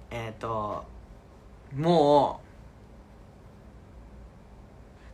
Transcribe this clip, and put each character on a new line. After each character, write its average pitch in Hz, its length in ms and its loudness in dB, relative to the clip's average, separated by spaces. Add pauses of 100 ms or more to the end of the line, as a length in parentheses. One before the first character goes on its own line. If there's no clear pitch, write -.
(100)
ー、 - 0 -
え 117 200 -10
ー - 100 -14
と、 107 440 -6 (920)
も 147 680 4 (2750)